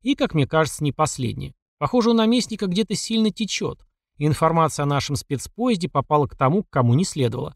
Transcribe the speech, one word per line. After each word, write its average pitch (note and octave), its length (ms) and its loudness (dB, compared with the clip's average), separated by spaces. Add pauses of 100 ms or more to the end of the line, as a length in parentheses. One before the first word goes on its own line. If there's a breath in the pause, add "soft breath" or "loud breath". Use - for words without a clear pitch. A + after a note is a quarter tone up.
И, C4+ 120 0
как - 180 -2
мне C#3+ 140 2
кажется, D#3+ 360 0
не D3 100 0
последнее. C#3 600 -4 (240)
Похоже, A3+ 340 0
у A#3 40 4
наместника A3+ 520 0
где-то F#3+ 280 -2
сильно A3 360 0
течёт, - 560 -6 (300)
и D3 100 -2
информация D#3+ 580 2
о - 20 0
нашем C#3+ 280 -2
спецпоезде F3+ 760 -2
попала D3 360 2
к - 80 -12
тому, D3 300 2
к - 60 -18
кому A#2+ 240 4
не F3 100 4
следовало. C3 500 -4